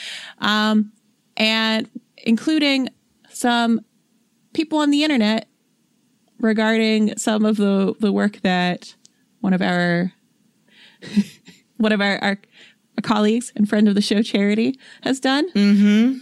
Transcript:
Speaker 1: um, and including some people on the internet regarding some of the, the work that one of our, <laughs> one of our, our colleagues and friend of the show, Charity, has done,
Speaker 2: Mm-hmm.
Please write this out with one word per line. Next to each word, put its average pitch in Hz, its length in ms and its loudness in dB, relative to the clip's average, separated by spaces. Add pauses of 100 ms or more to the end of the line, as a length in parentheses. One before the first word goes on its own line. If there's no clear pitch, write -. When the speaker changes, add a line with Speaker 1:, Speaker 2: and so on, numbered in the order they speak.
(400)
Speaker 1:
um, 214 500 0 (460)
and 220 520 -2 (360)
including 269 640 0 (420)
some 233 520 0 (720)
people 311 240 -2
on 294 120 2
the 285 120 2
internet 226 460 0 (920)
regarding 220 760 0
some 214 300 0
of 214 100 2
the, 196 440 0
the 202 120 0
work 202 300 -2
that 180 520 -2 (460)
one 190 140 0
of 185 80 -2
our, 175 500 0 (880)
<laughs> - 800 -6
one 214 120 0
of 208 120 0
our, 202 200 0
our 196 160 -2 (640)
colleagues 214 540 0
and 208 100 2
friend 214 220 2
of 202 60 2
the 208 80 2
show, 208 180 0
Charity, 214 580 -2 (260)
has 262 160 -2
done, 285 320 -2
Speaker 2:
Mm-hmm. 208 680 4